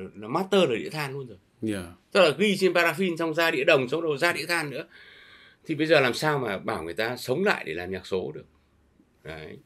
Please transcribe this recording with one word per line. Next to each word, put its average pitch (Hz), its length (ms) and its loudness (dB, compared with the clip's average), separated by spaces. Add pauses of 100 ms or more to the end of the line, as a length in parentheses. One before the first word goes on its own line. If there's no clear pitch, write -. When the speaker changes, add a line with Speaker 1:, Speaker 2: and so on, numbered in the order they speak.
(160)
Speaker 1:
là 107 120 -12
master 180 420 2
là 117 60 0
đĩa - 140 -6
than 147 240 -6
luôn 139 140 -10
rồi. 98 100 -18 (240)
Speaker 2:
Dạ. 104 220 -2 (280)
Speaker 1:
Tức 196 100 6
là 156 160 8
ghi 196 200 2
trên 185 160 4
paraffin 170 420 2
xong 160 180 -2
ra 165 180 2
đĩa 135 120 -2
đồng, 139 260 4
xong 156 120 -2
rồi 156 160 0
ra 170 160 2
đĩa 156 120 -6
than 160 240 -2
nữa. 131 180 -10 (800)
Thì 160 100 -4
bây 156 120 0
giờ 156 120 6
làm 127 140 4
sao 147 260 0
mà 104 180 -2
bảo 98 260 -6
người 85 100 -8
ta 117 240 -2
sống 135 260 -2
lại 202 200 0
để 78 100 -6
làm 90 180 -6
nhạc 90 140 -8
số 92 260 -4
được? 76 140 -16 (800)
Đấy. 78 420 -12